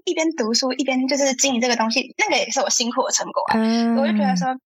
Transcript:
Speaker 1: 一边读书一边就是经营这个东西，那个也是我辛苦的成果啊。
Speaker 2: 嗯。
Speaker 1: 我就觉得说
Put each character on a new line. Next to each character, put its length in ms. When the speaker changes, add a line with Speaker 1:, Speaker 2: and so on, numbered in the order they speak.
Speaker 1:
一 80
边 200
读 200
书 220
一 100
边 240
就 80
是 160
经 220
营 80
这 40
个 100
东 140
西， 280
那 100
个 80
也 140
是 100
我 80
辛 240
苦 120
的 60
成 220
果 160
啊。 80
Speaker 2:
嗯。 400
Speaker 1:
我 100
就 60
觉 100
得 140
说 120